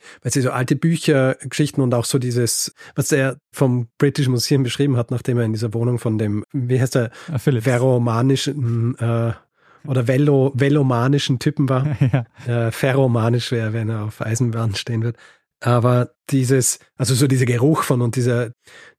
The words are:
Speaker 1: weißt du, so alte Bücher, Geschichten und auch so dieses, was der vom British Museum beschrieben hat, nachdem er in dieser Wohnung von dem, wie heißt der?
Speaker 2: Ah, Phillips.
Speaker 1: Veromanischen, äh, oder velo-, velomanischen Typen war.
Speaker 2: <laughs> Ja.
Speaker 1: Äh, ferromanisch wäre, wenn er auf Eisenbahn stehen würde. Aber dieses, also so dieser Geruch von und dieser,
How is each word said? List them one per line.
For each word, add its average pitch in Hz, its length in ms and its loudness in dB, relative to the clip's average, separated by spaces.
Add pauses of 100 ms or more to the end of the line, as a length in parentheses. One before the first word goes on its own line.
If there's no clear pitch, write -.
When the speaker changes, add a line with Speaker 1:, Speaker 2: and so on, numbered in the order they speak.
(220)
Speaker 1:
weißt - 160 -4
du, 139 60 0
so 123 80 -2
alte 127 260 0
Bücher, 143 640 2
Geschichten 143 400 -4
und 123 120 0
auch 117 120 0
so - 120 0
dieses, 123 560 -2 (220)
was - 140 -2
der 135 300 0 (120)
vom 123 460 0
British 139 320 0
Museum 127 340 0
beschrieben 139 320 0
hat, 120 160 -2
nachdem 123 260 -2
er 120 60 0
in 110 80 -2
dieser 110 220 -4
Wohnung 117 260 -2
von 110 180 -2
dem, 107 360 -4
wie 127 260 -2
heißt 131 160 0
der? 120 160 0 (180)
Speaker 2:
Ah, 143 100 -4
Phillips. 117 260 0
Speaker 1:
Veromanischen, 123 1300 0
äh, 117 340 -2 (520)
oder 131 220 -2
velo-, 139 480 4
velomanischen 135 840 2
Typen 147 300 0
war. 131 160 0 (160)
Speaker 2:
<laughs> 131 240 0 (220)
Ja. 120 200 0
Speaker 1:
Äh, 113 40 -2
ferromanisch 123 800 2
wäre, 110 220 -2
wenn 113 160 -4
er 110 160 -4
auf - 160 -10
Eisenbahn 113 540 -2
stehen 113 280 -4
würde. 117 140 -4 (460)
Aber 123 460 2 (220)
dieses, 131 480 2 (180)
also 123 160 0
so 131 140 2
dieser 131 180 2
Geruch 120 380 2
von 123 180 0
und 117 140 0
dieser, 120 360 0 (460)